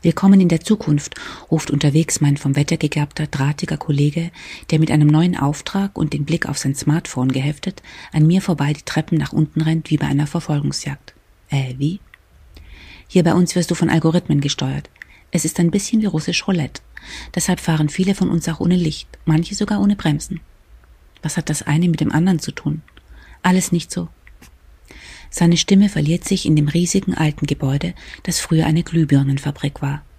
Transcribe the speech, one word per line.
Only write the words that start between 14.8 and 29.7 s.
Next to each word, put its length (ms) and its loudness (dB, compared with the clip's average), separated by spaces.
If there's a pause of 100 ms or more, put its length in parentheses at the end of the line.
Es 140 -2
ist 160 -4
ein 100 4
bisschen 320 0
wie 40 0
russisch 420 -4
Roulette. 340 -2 (540)
Deshalb 240 0
fahren 280 0
viele 280 0
von 120 0
uns 200 -2
auch 100 -4
ohne 180 2
Licht, 300 -2 (180)
manche 300 0
sogar 260 -2
ohne 140 4
Bremsen.“ 460 -2 (840)
Was 140 -6
hat 120 -4
das 140 -4
eine 260 2
mit 120 0
dem 100 2
anderen 300 2
zu 100 -8
tun? 320 -6 (600)
Alles 280 2
nicht 220 -2
so. 160 -6 (1300)
Seine 220 4
Stimme 320 6
verliert 360 0
sich 200 -2
in 120 4
dem 120 2
riesigen 460 0
alten 320 0
Gebäude, 480 -2 (280)
das 160 -4
früher 280 2
eine 160 2
Glühbirnenfabrik 1000 0